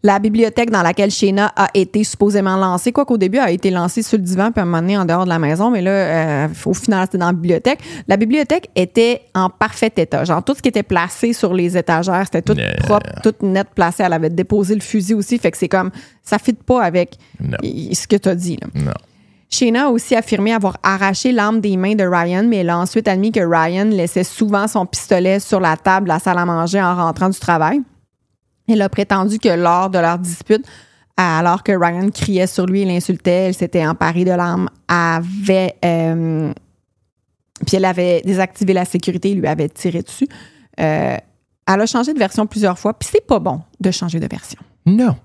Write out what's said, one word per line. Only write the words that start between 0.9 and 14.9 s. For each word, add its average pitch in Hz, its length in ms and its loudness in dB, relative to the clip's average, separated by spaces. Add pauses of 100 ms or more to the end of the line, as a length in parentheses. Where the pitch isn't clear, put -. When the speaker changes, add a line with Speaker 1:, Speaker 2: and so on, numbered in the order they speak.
Speaker 1:
Shayna 196 440 0
a 196 180 2
été 202 300 0
supposément 202 540 0
lancée, 190 340 0
quoi 285 140 0
qu'au 240 120 0
début, 190 200 0
a 233 140 2
été 190 200 0
lancée 180 300 -2
sur 220 160 0
le 190 80 0
divan, 185 260 0
puis 226 80 -2
à 190 40 0
un - 20 0
moment 170 160 0
donné, 196 160 0
en 185 80 0
dehors 170 180 2
de 180 60 0
la 165 100 0
maison, 165 320 2
mais 208 100 0
là, 190 100 0
euh, 160 560 0 (180)
au 185 80 0
final, 190 320 0
c'était 190 140 -4
dans 175 80 0
la 175 40 2
bibliothèque. 175 480 0 (300)
La 196 80 4
bibliothèque 285 580 0
était 233 460 2 (120)
en 185 160 0
parfait 220 460 -2
état. 151 300 0
Genre, 175 180 0
tout 277 120 -2
ce - 60 -18
qui 269 60 0
était 208 160 0
placé 185 480 0
sur 202 220 0
les 180 240 0
étagères, 175 480 0
c'était 170 160 -2
tout - 120 0
Speaker 2:
Yeah. 50 280 -2
Speaker 1:
propre, - 280 0 (140)
tout 214 100 4 (120)
net 190 280 0
placé. 180 300 0
Elle 175 80 2
avait 160 180 0
déposé 185 460 0
le 202 60 -2
fusil 208 320 -2